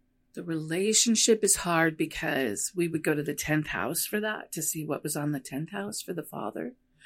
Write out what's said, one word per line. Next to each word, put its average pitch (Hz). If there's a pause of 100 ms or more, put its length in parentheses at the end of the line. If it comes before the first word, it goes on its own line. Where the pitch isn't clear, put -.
(360)
the 175
relationship 196
is 196
hard 165
because 147
we 170
would 160
go 156
to 147
the 151
tenth 156
house 120
for 208
that, 214
to 165
see 156
what 151
was 156
on 147
the 143
tenth 143
house 202
for -
the 170
father, 143 (320)